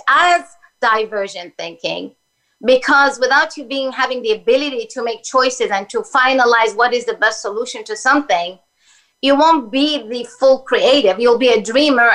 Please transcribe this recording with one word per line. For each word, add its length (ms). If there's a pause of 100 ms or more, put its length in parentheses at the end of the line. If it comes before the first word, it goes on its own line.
as 340 (400)
divergent 760
thinking, 600 (500)
because 540
without 380
you 80
being, 260
having 320
the 80
ability 580
to 140
make 200
choices 480
and 180
to 100
finalize 760
what 180
is 120
the 80
best 300
solution 400
to 120
something, 600 (640)
you 160
won't 340
be 380
the 140 (160)
full 240
creative. 560
You'll 180
be 160
a 80
dreamer 540